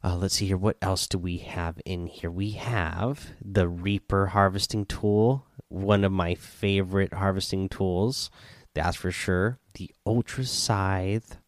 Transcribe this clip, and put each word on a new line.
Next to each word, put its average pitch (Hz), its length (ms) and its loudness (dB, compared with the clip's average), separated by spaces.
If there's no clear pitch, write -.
Uh, 87 120 0
let's 92 180 0
see 101 120 0
here. 95 100 2
What 101 260 2
else 95 240 0
do - 100 -2
we 87 220 -4
have 82 480 -6
in 87 220 -6
here? - 220 -8
We 98 220 -4
have 104 800 -2
the 98 280 2
Reaper 98 580 0
harvesting 101 580 2
tool, 110 640 2
one 101 360 2
of 95 80 4
my 90 220 0
favorite 98 800 0
harvesting 95 540 0
tools, 98 600 0
that's 85 220 0
for 92 140 -4
sure. 95 480 0
The - 160 -12
Ultra 117 400 0
Scythe 98 1040 0